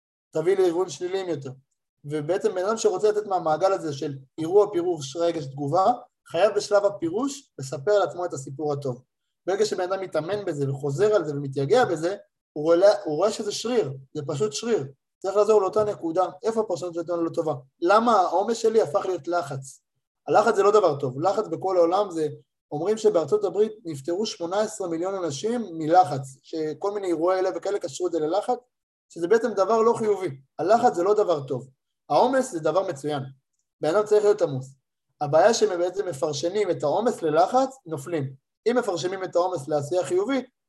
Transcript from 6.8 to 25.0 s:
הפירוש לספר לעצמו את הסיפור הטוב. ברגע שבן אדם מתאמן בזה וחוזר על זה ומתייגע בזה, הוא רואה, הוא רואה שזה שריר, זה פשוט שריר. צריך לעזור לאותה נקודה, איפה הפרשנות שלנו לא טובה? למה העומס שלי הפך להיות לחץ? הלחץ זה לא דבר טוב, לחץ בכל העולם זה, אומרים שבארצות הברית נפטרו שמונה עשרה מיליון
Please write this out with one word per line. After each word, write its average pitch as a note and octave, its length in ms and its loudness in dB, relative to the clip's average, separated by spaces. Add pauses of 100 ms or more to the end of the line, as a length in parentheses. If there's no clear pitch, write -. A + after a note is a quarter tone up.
הפירוש G3+ 760 -4
לספר D#3 400 0
לעצמו F3+ 260 -2
את F3 80 -6
הסיפור D3 400 -6
הטוב. C3+ 300 -6 (440)
ברגע G3 180 0
שבן F#3 280 -2
אדם F#3+ 80 -2
מתאמן F#3+ 440 -4
בזה C#3+ 260 -4
וחוזר D3 440 0
על F#3 100 2
זה D3+ 80 -4
ומתייגע C#3+ 520 0
בזה, F3 320 -2 (360)
הוא D3+ 120 -6
רואה, F3+ 400 4
הוא D3+ 120 -4
רואה G3 160 2
שזה G#3 200 -6
שריר, A3 400 -2 (220)
זה D3+ 120 -6
פשוט E3 260 -2
שריר. G#3+ 340 -2 (320)
צריך F#3+ 180 -4
לעזור G#3 240 6
לאותה G3 240 2
נקודה, F3+ 400 -2 (180)
איפה A3+ 180 0
הפרשנות F3+ 340 -4
שלנו E3+ 300 -4
לא D#3+ 60 -2
טובה? D#3+ 240 -2 (260)
למה A3 400 4
העומס A3+ 360 0
שלי A3 260 4
הפך F#3 240 -2
להיות F3+ 220 -4
לחץ? D3 540 -6 (460)
הלחץ G#3 260 6
זה G3 80 4
לא G3 80 6
דבר G3 260 6
טוב, C3+ 240 -4
לחץ G3 280 0
בכל E3+ 280 -4
העולם F#3 340 4
זה, D#3+ 180 -2 (420)
אומרים E3+ 260 -2
שבארצות G3+ 480 2
הברית G3+ 280 0 (120)
נפטרו E3 420 -4
שמונה F3+ 340 -4
עשרה G#3 280 -4
מיליון E3+ 260 -4